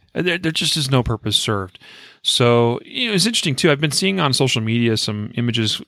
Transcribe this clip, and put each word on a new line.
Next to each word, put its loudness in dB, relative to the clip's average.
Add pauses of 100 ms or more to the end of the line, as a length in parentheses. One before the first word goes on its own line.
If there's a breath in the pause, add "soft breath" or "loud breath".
(140)
And -4
there, 0
there -4
just -2
is -2
no 2
purpose -2
served. -4 (440 loud breath)
So, 2
you -4
know, 0
it's 2
interesting, 0
too. 2
I've 2
been 0
seeing 0
on 2
social 0
media 2
some -4
images, -2